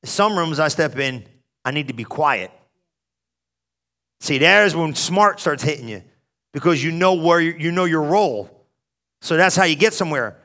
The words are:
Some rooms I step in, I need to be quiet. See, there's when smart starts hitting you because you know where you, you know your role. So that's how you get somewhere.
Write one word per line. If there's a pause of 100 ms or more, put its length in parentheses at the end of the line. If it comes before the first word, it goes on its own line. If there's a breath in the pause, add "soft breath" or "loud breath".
Some
rooms
I
step
in, (380)
I
need
to
be
quiet. (1700)
See,
there's
when
smart
starts
hitting
you (480)
because
you
know
where
you,
you
know
your
role. (540)
So
that's
how
you
get
somewhere.